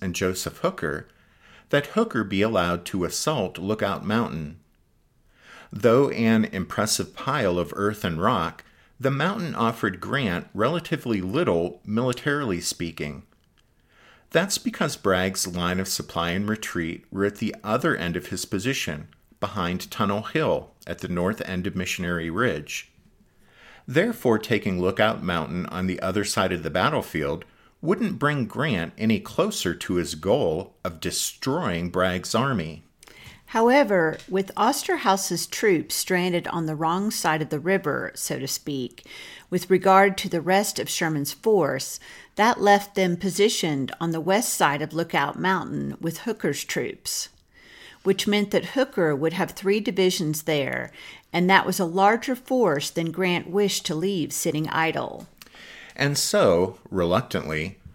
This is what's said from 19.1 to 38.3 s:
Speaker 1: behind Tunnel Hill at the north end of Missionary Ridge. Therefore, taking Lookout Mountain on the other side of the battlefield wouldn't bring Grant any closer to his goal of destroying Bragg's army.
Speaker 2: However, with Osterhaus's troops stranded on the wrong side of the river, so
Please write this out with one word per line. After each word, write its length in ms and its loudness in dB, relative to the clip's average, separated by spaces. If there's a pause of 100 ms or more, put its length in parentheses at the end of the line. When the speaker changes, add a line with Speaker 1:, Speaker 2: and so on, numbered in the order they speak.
Speaker 1:
behind 500 -4
Tunnel 320 0
Hill 500 -2 (140)
at 120 -8
the 100 -8
north 320 0
end 260 -4
of 80 -4
Missionary 560 -4
Ridge. 600 -4 (960)
Therefore, 520 2
taking 420 0
Lookout 420 2
Mountain 440 -2
on 200 -4
the 140 -2
other 240 0
side 280 2
of 100 -2
the 80 -4
battlefield 720 0 (380)
wouldn't 360 0
bring 280 0
Grant 500 -2
any 240 2
closer 540 -2
to 220 -2
his 180 -2
goal 680 0
of 180 -6
destroying 920 -2
Bragg's 440 0
army. 500 -2 (640)
Speaker 2:
However, 680 4 (100)
with 300 -2
Osterhaus's 920 0
troops 480 0
stranded 540 0
on 160 -2
the 100 -2
wrong 360 0
side 320 0
of 80 -6
the 100 -2
river, 540 0
so 240 -4